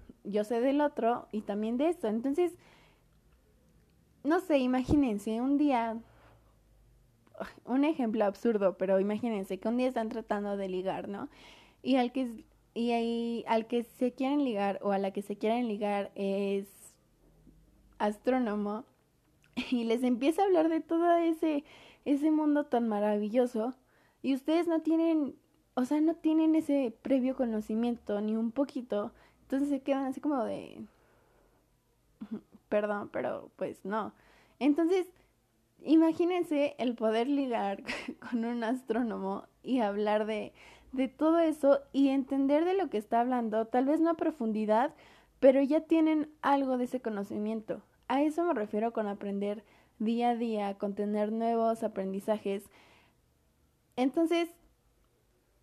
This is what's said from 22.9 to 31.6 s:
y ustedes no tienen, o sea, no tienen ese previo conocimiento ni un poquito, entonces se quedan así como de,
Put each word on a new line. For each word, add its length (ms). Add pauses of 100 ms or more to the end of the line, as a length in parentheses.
y 120
ustedes 340
no 140
tienen, 520 (400)
o 100
sea, 160
no 140
tienen 400
ese 480
previo 340
conocimiento 840
ni 160
un 160
poquito, 600 (300)
entonces 260
se 140
quedan 240
así 140
como 240
de, 420 (1300)